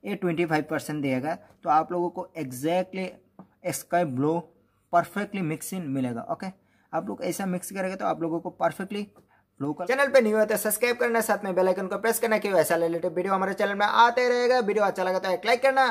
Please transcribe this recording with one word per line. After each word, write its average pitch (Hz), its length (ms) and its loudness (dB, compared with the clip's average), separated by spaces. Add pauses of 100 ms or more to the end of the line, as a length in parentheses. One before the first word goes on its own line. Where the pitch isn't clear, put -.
ये 196 100 -4
ट्वेंटी 170 300 0
फाइव 156 240 0
परसेंट 151 320 -4
देगा, 139 340 -2
तो - 360 -12
आप 156 200 4
लोगों 175 180 -2
को 175 300 -10
exactly 175 720 -2 (600)
स्काई 175 360 0
ब्लू 143 320 0 (560)
परफेक्टली 196 480 0
मिक्सिंग 160 460 -6
मिलेगा। 127 340 -4 (100)
ओके, - 160 -6 (460)
आप 170 140 -4
लोग 208 160 -8
ऐसा 196 220 -4
मिक्स 180 260 -4
करेंगे 190 240 -4
तो 196 100 -6
आप 165 160 -2
लोगों 165 180 -2
को 170 120 -10
परफेक्टली 190 500 -4 (580)
ब्लू 143 140 -2
कलर। 175 140 -8
चैनल 269 260 2
पे 269 80 8
न्यू 214 160 2
है 214 80 4
तो 214 120 -2
सब्सक्राइब 233 400 0
करना, 233 240 0
साथ 208 220 0
में 190 120 -4
बेल 185 120 4
आइकन 185 200 0
को 196 100 -6
प्रेस 220 220 0
करना, 220 180 2
क्योंकि 202 220 2
ऐसा 160 180 4
रिलेटेड 170 360 0
वीडियो 180 200 0
हमारे 190 200 0
चैनल 202 220 -2
में 208 100 2
आते 240 440 4
रहेगा। 247 320 4
वीडियो 208 240 2
अच्छा 185 180 0
लगा 185 160 0
तो 190 100 -4
एक 180 160 0
लाइक 240 180 2
करना। 269 280 6